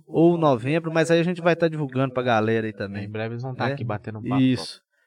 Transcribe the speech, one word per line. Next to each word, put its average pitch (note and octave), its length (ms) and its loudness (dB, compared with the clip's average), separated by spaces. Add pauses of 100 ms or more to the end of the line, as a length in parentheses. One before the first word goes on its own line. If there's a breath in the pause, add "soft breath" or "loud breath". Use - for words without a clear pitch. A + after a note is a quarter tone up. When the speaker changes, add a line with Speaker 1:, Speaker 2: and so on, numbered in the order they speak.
Speaker 1:
ou E3+ 320 4
novembro, D#3 560 0
mas D#3+ 160 2
aí E3 100 6
a E3 40 2
gente F3 180 -2
vai E3+ 140 4
tá E3+ 120 0
divulgando C3+ 460 -2
pra B2+ 80 -2
galera A2+ 460 2
aí G#2+ 60 -8
também. G2+ 320 -8
Speaker 2:
Em G#2 40 -12
breve A2 240 -6
eles A#2+ 80 -10
vão B2+ 140 -10
tá B2+ 140 -4
Speaker 1:
É. C#3 40 -4
Speaker 2:
aqui C3 100 -8
batendo G#2+ 360 -8
um A2+ 40 -14
papo. B2+ 200 -2
Speaker 1:
Isso. - 360 0 (280)